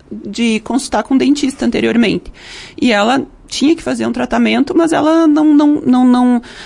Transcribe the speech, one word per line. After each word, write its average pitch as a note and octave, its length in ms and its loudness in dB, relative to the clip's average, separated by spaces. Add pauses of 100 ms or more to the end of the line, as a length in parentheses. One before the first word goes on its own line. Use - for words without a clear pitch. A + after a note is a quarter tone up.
(100)
de A3 500 -4
consultar A3+ 420 -4
com - 100 -4
um C4+ 40 2
dentista C4 480 0
anteriormente. A3+ 680 0 (480)
E B3 120 0
ela A3+ 340 0 (260)
tinha D#4 240 0
que - 80 -16
fazer A#3 240 -4
um A#3+ 60 -4
tratamento, A#3+ 600 -2
mas E4 180 2
ela D#4+ 340 2
não, D4+ 260 2
não, D4 280 4
não, B3+ 240 2
não, B3 360 2 (240)